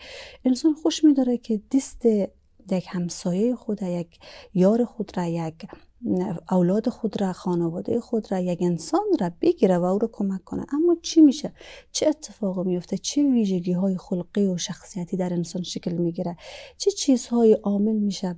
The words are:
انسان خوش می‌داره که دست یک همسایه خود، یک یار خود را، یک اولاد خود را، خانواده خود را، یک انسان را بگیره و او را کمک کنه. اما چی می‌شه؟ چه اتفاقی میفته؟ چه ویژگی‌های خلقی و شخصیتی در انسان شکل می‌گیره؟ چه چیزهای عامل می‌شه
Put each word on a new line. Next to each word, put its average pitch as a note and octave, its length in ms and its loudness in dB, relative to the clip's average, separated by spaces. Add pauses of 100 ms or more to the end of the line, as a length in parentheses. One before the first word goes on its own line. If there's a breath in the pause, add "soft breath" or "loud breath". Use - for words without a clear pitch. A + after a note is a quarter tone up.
(460 loud breath)
انسان C4 280 2
خوش D#4 300 0
می‌داره C4 340 4
که G#3+ 240 -2 (140)
دست - 300 -2 (680)
یک F#3 160 0
همسایه F#3 680 -2
خود، G#3 260 -6
یک F3 380 -6 (340 loud breath)
یار G#3 320 4
خود - 320 -8
را، F3+ 80 -2
یک E3 420 -6 (840 loud breath)
اولاد F#3 380 2
خود - 320 -4
را، F#3 120 0
خانواده F3 680 -2
خود A3+ 320 -6
را، F#3+ 80 -2
یک F3+ 220 -4
انسان F3+ 400 0 (180)
را F3 120 -2 (100)
بگیره G3 360 4
و F3 60 0
او F#3 160 0
را A3+ 120 0
کمک G3 320 -6
کنه. - 300 -8
اما E4 280 2
چی - 200 4
می‌شه؟ C4 300 6 (400 loud breath)
چه - 160 -2
اتفاقی F#3+ 560 -4
میفته؟ F3+ 340 -2
چه C#4+ 340 0
ویژگی‌های F#3 640 0
خلقی G3 500 -2
و F3+ 100 0
شخصیتی - 600 -8
در F3+ 160 -2
انسان F3 300 -4
شکل - 300 -8
می‌گیره؟ E3+ 440 -4 (400 loud breath)
چه - 140 0
چیزهای A#3+ 640 4
عامل G#3 420 0
می‌شه F#3+ 420 -2